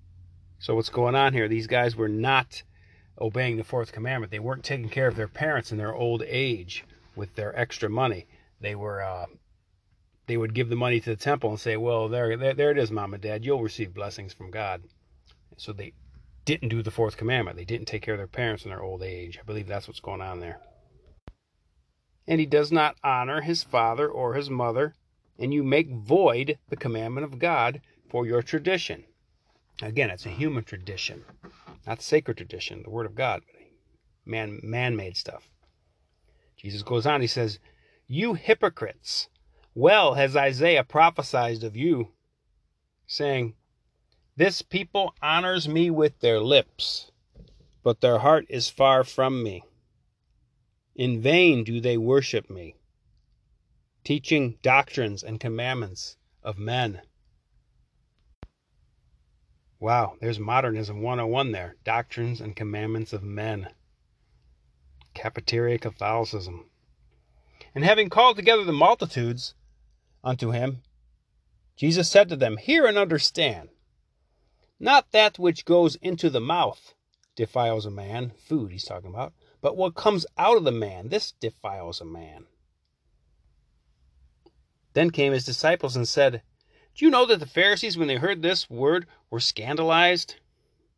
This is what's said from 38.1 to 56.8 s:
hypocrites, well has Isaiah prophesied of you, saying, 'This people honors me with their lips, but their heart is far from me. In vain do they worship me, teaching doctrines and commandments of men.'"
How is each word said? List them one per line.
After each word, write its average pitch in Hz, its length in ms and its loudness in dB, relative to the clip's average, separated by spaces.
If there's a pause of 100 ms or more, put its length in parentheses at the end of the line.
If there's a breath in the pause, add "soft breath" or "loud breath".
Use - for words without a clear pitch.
hypocrites, - 920 -2 (460)
well 160 400 6
has 139 220 2
Isaiah 139 480 4
prophesied 127 800 2
of 107 100 -8
you, 131 380 0 (920)
saying, 131 500 -2 (800)
'This 180 260 2
people 190 580 -2
honors 170 460 0
me 165 240 2
with 151 300 2
their 113 180 4
lips, - 720 0 (720)
but 120 180 2
their 120 180 4
heart 143 300 4
is 120 200 -4
far 131 340 6
from 131 400 -2
me. 98 220 -8 (1300)
In 123 280 -2
vain 151 420 6
do 117 160 -4
they 120 160 0
worship 123 540 2
me, 87 260 -16 (1300)
teaching 143 560 -2
doctrines 127 640 0
and 113 160 -10
commandments 117 800 -6 (240)
of 101 160 -8
men.'" 110 420 -4 (2750)